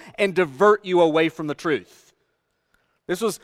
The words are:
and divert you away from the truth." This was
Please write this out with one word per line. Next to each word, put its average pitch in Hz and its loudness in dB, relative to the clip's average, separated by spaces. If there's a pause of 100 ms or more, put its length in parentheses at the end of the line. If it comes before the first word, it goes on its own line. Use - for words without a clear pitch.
(140)
and 196 -2
divert 180 2
you 180 2
away 160 2
from 156 -10
the 147 -6
truth." - -8 (920)
This 175 -6
was 214 -4